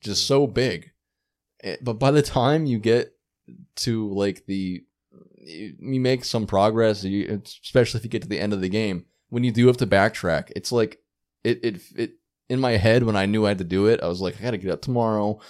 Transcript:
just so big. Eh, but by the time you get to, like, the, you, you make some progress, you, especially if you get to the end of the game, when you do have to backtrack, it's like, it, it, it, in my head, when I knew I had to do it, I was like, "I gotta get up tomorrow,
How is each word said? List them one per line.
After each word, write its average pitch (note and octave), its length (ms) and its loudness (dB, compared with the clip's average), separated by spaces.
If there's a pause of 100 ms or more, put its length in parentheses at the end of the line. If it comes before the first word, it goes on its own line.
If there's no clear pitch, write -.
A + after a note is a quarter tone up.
just G2+ 260 -4
so C#3 200 4
big. A2 440 -4 (720)
Eh, F#2 180 -8
but A#2+ 120 -4
by C3+ 180 2
the D3 100 6
time D3 440 0
you A#2+ 140 0
get A2+ 340 2 (640)
to, A2+ 360 -2
like, G2 320 -2
the, F#2+ 400 -6 (520)
you, D#2+ 420 -16
you C3 200 -4
make B2+ 240 0
some A2 240 -4
progress, G#2+ 560 2
you, G2 420 -4
especially - 520 0
if - 80 -6
you A2+ 40 -10
get A2+ 120 -4
to - 80 -14
the F#2 100 -4
end G#2 140 -2
of F#2+ 80 -4
the F#2 80 0
game, G2 360 -2 (240)
when A#2+ 140 -2
you B2 80 2
do A#2+ 160 4
have B2 100 6
to A#2 100 -2
backtrack, F#2+ 680 0
it's - 160 -10
like, A#2 280 0 (440)
it, A#2 220 0
it, G2 160 -4 (160)
it, A2+ 140 -4 (360)
in B2+ 120 -2
my B2 140 2
head, A2 300 4
when G#2+ 140 0
I G2 80 2
knew G#2+ 200 2
I G2+ 40 4
had G2+ 80 0
to F#2 80 -6
do F#2+ 220 2
it, A#2 160 4
I E2+ 40 -2
was F2+ 140 -4
like, F#2 180 -4
"I G#2 40 -12
gotta A#2 140 -4
get F2+ 140 -6
up D#2 120 -4
tomorrow, A2 560 0 (100)